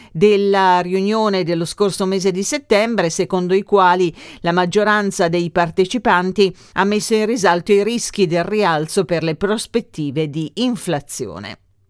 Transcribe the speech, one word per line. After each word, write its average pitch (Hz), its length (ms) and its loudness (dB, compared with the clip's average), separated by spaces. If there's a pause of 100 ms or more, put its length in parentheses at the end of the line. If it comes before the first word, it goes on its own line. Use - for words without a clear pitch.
(120)
della 196 720 4
riunione 196 640 0
dello 170 220 -2
scorso 196 400 -2
mese 190 240 0
di 185 140 -2
settembre, 208 640 0
secondo 180 460 -2
i 196 80 0
quali 180 520 2 (260)
la 170 100 -2
maggioranza 196 800 0
dei 175 200 0
partecipanti 185 1080 0 (180)
ha 180 100 0
messo 208 320 0
in 214 100 2
risalto 190 460 0
i 202 120 4
rischi 208 440 -2
del 170 160 0
rialzo 170 600 -2
per 160 200 -4
le 160 100 -2
prospettive 160 960 -4
di 151 280 -6
inflazione. 143 1000 -6 (320)